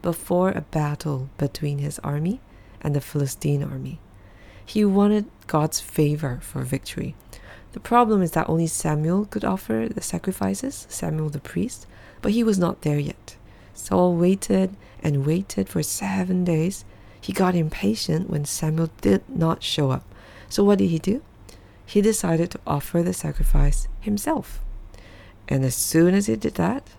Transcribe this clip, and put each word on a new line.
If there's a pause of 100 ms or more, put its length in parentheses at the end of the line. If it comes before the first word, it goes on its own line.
before
a
battle
between
his
army (400)
and
the
Philistine
army. (680)
He
wanted (220)
God's
favor
for
victory. (580)
The
problem
is
that
only
Samuel
could
offer
the
sacrifices,
Samuel
the
priest, (360)
but
he
was
not
there
yet. (400)
Saul
waited (280)
and
waited
for
seven
days. (380)
He
got
impatient
when
Samuel (120)
did
not
show
up. (460)
So
what
did
he
do? (640)
He
decided
to
offer
the
sacrifice (120)
himself. (840)
And
as
soon
as
he
did
that (120)